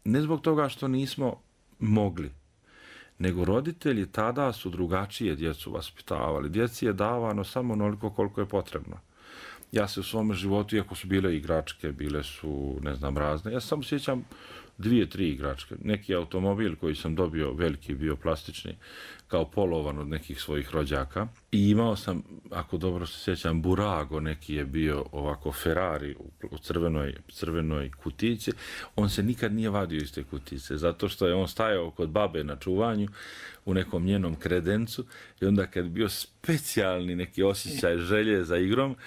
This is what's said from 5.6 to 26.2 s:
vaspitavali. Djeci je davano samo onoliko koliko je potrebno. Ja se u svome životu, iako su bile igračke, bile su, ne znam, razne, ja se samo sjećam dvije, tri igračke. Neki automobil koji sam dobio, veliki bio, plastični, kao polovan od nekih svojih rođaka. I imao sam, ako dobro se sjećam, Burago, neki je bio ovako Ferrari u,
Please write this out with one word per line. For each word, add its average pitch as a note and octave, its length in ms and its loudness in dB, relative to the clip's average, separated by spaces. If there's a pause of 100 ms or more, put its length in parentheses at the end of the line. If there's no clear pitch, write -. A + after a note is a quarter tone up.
vaspitavali. D2 760 -2
Djeci A#2 380 0
je G#2+ 60 4
davano G#2+ 520 0
samo B2 280 -2
onoliko G#2 380 0
koliko G#2 300 0
je G2+ 80 -2
potrebno. F2 480 -4 (760)
Ja G#2 160 2
se G2+ 120 -6
u - 20 -4
svome A2 320 0
životu, G2+ 420 2
iako F#2+ 180 0
su - 120 -10
bile F#2 300 4
igračke, D#2 560 -2
bile D2 300 -4
su, C#2 600 -6
ne C#2+ 120 -2
znam, C#2 220 -2
razne, D2+ 360 0
ja B2 80 -2
se - 80 -8
samo D3 140 0
sjećam C3 420 -2 (540)
dvije, G#2+ 320 4
tri F2+ 180 0
igračke. C#2 460 -4 (100)
Neki G#2 300 0
automobil F#2 640 0
koji D#2 180 0
sam D#2+ 200 -2
dobio, D#2 380 0
veliki D2+ 420 -2
bio, D2 220 -2
plastični, - 580 -4 (540)
kao E2 160 2
polovan D#2 540 0
od D2 100 -6
nekih D2 320 -6
svojih D2 300 -4
rođaka. D2 580 -2 (240)
I G#2 180 6
imao A2 260 4
sam, F#2 260 -4 (280)
ako F2+ 260 -4
dobro F2 300 0
se - 120 -10
sjećam, E2 440 0
Burago, F2 580 2
neki D2+ 340 -4
je D2 100 -2
bio D2 480 0
ovako D2 400 -4
Ferrari D#2+ 680 0
u, - 120 -14 (200)